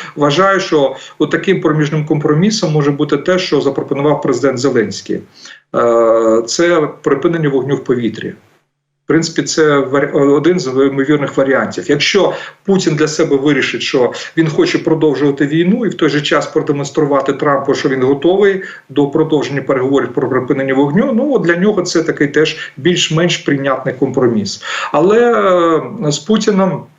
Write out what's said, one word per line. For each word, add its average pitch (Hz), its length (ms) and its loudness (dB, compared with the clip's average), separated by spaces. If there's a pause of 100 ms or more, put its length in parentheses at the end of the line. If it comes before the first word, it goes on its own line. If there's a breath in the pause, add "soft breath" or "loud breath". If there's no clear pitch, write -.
(160 loud breath)
вважаю, 170 440 2
що 151 360 0 (240 loud breath)
от 151 120 0
таким 180 300 0
проміжним 151 440 0
компромісом 156 680 0
може 147 200 2
бути 147 260 0
те, 180 220 0
що 151 220 0
запропонував 139 600 0
президент 127 380 0
Зеленський. 107 600 -2 (560 loud breath)
Е, 113 720 2
це 170 440 0 (120)
припинення 156 480 0
вогню 135 260 0
в - 80 -4
повітрі. 120 500 -4 (760)
В - 20 0
принципі, 156 340 0
це 151 360 2
вар-, 135 380 -2
один 147 420 2
з 131 80 -4
ймовірних 135 720 0
варіантів. 131 520 0
Якщо 147 440 0 (320 loud breath)
Путін 180 300 0
для 151 120 2
себе 147 300 0
вирішить, 131 440 0
що 123 300 0 (260 loud breath)
він 160 120 2
хоче 156 280 0
продовжувати 147 720 0
війну 180 380 2
і 180 40 -2
в - 40 -4
той 156 160 0
же 147 120 0
час 143 260 -2
продемонструвати 143 840 -2
Трампу, 139 400 0
що 143 160 -2
він 131 140 -2
готовий 190 600 2 (260 loud breath)
до 139 180 0
продовження 143 540 0
переговорів 131 520 0
про 151 160 -2
припинення 135 440 -2
вогню, 156 400 2
ну, 269 200 0
от 196 80 0
для 170 140 0
нього 196 260 0
це 170 220 -2
такий 151 240 0
теж - 500 -2
більш-менш 165 600 0
прийнятний 135 580 -2
компроміс. 117 640 0 (300 loud breath)
Але, 220 420 4 (720)
е, 151 60 0
з - 80 -4
Путіним 190 640 0 (180)